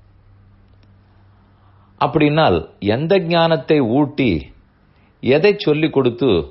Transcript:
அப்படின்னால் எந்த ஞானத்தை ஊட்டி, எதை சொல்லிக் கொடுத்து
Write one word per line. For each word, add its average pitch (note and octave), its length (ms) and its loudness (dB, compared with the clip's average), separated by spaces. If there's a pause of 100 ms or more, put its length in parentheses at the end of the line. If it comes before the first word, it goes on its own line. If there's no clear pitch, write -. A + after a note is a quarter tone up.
(2000)
அப்படின்னால் D3 560 2 (360)
எந்த D#3+ 200 -2 (180)
ஞானத்தை E3 460 0 (200)
ஊட்டி, A#2+ 340 -2 (920)
எதை D#3 340 2
சொல்லிக் D3+ 380 -2
கொடுத்து B2+ 360 0 (200)